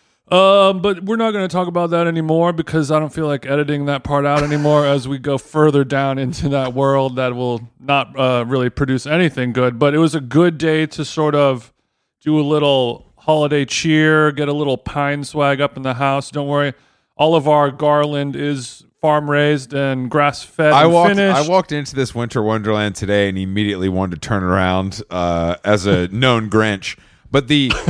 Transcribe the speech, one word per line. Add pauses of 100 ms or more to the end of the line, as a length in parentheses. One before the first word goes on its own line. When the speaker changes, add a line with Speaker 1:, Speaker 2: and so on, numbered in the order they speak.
(300)
Speaker 1:
Um,
but
we're
not
gonna
talk
about
that
anymore
because
I
don't
feel
like
editing
that
part
out
anymore
as
we
go
further
down
into
that
world
that
will (100)
not,
uh,
really
produce
anything
good.
But
it
was
a
good
day
to
sort
of (480)
do
a
little
holiday
cheer,
get
a
little
pine
swag
up
in
the
house.
Don't
worry, (440)
all
of
our
garland
is (160)
farm
raised
and
grass
fed
Speaker 2:
I
Speaker 1:
and
Speaker 2:
walked,
Speaker 1:
finished. (100)
Speaker 2:
I
walked
into
this
winter
wonderland
today
and
immediately
wanted
to
turn
around,
uh,
as
a
<laughs>
known
Grinch. (320)
But
the, (180)